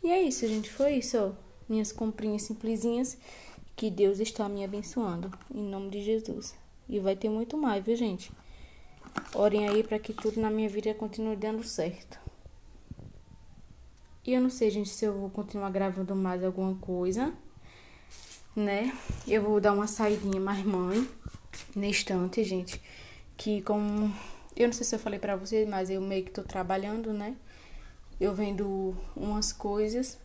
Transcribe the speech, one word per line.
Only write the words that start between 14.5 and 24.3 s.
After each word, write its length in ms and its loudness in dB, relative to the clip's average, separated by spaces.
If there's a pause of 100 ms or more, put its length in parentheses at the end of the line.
gente, 200 0
se 140 0
eu 160 2
vou 100 -2
continuar 400 -4
gravando 460 0
mais 280 0
alguma 320 0
coisa, 580 0 (1200)
né? 420 0 (300)
Eu 160 4
vou 160 4
dar 140 6
uma 120 4
saidinha 540 4
mais 240 0
mãe, 440 2 (680)
na 120 0
estante, 560 2
gente. 380 -2 (540)
Que 260 0
como, 520 2 (420)